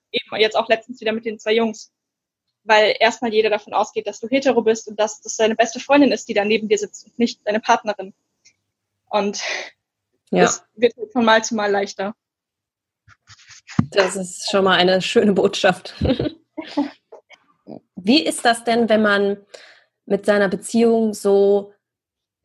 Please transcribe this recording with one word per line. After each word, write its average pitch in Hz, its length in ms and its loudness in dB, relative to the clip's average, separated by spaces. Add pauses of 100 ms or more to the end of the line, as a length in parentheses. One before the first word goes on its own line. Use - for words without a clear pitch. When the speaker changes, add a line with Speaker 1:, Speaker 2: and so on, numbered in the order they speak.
(120)
Speaker 1:
eben - 240 -6
jetzt 214 220 0
auch 226 100 0
letztens 226 320 -4
wieder 220 140 -4
mit 226 100 -8
den 220 160 -8
zwei 220 140 -2
Jungs, 226 400 -2 (720)
weil 214 340 4
erstmal 226 340 0
jeder 214 160 2
davon 214 240 -4
ausgeht, 214 320 -4
dass - 140 -10
du 233 80 -10
hetero 254 360 0
bist 220 260 0
und 208 100 -6
dass 214 220 -4
das - 160 -10
deine 220 180 2
beste 240 240 0
Freundin 277 320 4
ist, - 160 -4
die 226 60 -6
da 202 100 2
neben 214 240 0
dir 208 100 2
sitzt - 280 -10
und - 120 -16
nicht 233 280 -2
deine 214 160 -2
Partnerin. 202 520 -2 (920)
Und 202 360 -4 (920)
Speaker 2:
Ja. 180 100 2
Speaker 1:
das - 240 0 (100)
wird 233 180 0 (200)
von 240 100 0
Mal 220 220 4
zu 233 100 -6
Mal 208 160 -2
leichter. 202 420 -4 (1800)
Speaker 2:
Das 190 260 0
ist - 340 -10
schon 196 140 2
mal 185 100 4
eine 185 260 2
schöne 208 300 2
Botschaft. 190 680 0
<laughs> - 60 -2 (1900)
Wie 240 280 2
ist - 220 -4
das 233 180 0
denn, 233 260 0
wenn 214 120 2
man 202 360 0 (680)
mit 196 200 -4
seiner 202 240 2
Beziehung 226 640 0
so, 202 600 2 (720)